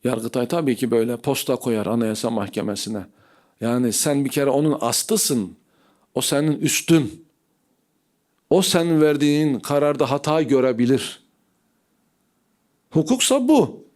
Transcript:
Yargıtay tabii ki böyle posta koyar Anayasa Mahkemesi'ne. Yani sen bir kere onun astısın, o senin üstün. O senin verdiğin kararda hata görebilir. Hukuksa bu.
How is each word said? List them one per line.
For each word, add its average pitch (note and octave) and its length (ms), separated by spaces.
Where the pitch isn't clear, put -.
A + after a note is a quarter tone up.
Yargıtay B2 440
tabii D3+ 280
ki A#2+ 160
böyle A#2+ 260
posta C3+ 380
koyar A2 300
Anayasa A2 440
Mahkemesi'ne. G#2 760
Yani A#2 320
sen C#3+ 320
bir C3 40
kere C#3 200
onun C#3+ 320
astısın, A#2 760
o C3 60
senin D3 400
üstün. C#3+ 680
O F#3 120
senin E3+ 400
verdiğin D3 580
kararda C#3+ 520
hata D3+ 300
görebilir. B2+ 840
Hukuksa B3 580
bu. C4+ 480